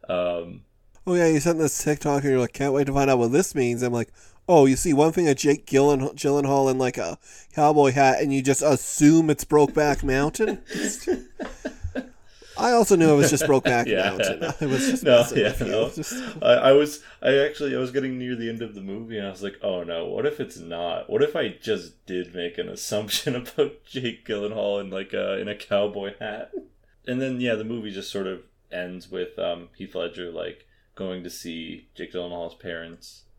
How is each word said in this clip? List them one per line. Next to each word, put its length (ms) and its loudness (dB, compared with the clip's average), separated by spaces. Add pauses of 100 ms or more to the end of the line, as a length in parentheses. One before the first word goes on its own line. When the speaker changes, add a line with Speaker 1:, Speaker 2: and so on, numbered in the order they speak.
Speaker 1:
Um, 540 -4 (440)
Speaker 2:
Oh 80 0
yeah, 140 4
you 120 4
sent 180 0
this 240 0
TikTok, 400 0
and 100 0
you're 80 4
like, 120 -2
"Can't 220 -2
wait 120 2
to 60 -6
find 160 2
out 100 4
what 140 2
this 220 2
means." 280 0
I'm 120 -2
like, 180 -4 (340)
"Oh, 200 8
you 100 4
see 160 0
one 200 4
thing, 140 2
a 80 4
Jake 320 0
Gyllen-, 480 2
Gyllenhaal 560 2
in, 80 0
like, 200 -2
a 200 -6 (360)
cowboy 380 4
hat, 280 4
and 140 0
you 80 0
just 180 2
assume 720 6
it's 140 0
Brokeback 580 2
Mountain?" 680 0
Speaker 1:
<laughs> 1080 -8 (800)
Speaker 2:
I 140 2
also 240 6
knew 160 6
it 40 6
was 140 6
just 160 0
Brokeback 400 2
Speaker 1:
<laughs> 0 -
Yeah. 240 0
Speaker 2:
Mountain. 320 -2 (180)
I 60 -2
was 240 0
just 140 -4
Speaker 1:
No, 140 8
Speaker 2:
messing 200 2
Speaker 1:
yeah, 120 2
Speaker 2:
with 100 -6
you. 80 -2
Speaker 1:
no. 220 0
Speaker 2:
Just 240 -10 (280)
Speaker 1:
I, 120 6
I 180 6
was, 300 4 (200)
I 160 2
actually, 380 -2
I 20 -2
was 140 -4
getting 260 -4
near 180 -6
the 120 -6
end 140 -8
of 120 -12
the 60 -14
movie, 380 -10
and 80 -8
I 40 -8
was 120 -14
like, 200 -10
"Oh 220 -4
no, 220 -6
what 200 -4
if 140 -4
it's 180 -10
not? 500 -8
What 140 2
if 140 0
I 140 -2
just 560 -8
did 280 -8
make 240 -8
an 100 -6
assumption 680 -6
<laughs> 0 -
about 480 -4
Jake 420 -10
Gyllenhaal 540 -4
in, 100 -12
like, 220 -8
a, 260 -4
in 100 -8
a 60 -8
cowboy 640 -4
hat?" 340 -12 (540)
And 160 -4
then, 180 -6
yeah, 140 0
the 100 -6
movie 260 -8
just 200 -12
sort 160 -6
of 160 -8 (280)
ends 400 -10
with, 280 -8
um, 380 -6
Heath 180 -16
Ledger, 360 -8
like, 360 -12 (280)
going 300 -10
to 60 -12
see 640 -14
Jake 180 -14
Gyllenhaal's 440 -10
parents 640 -14 (160)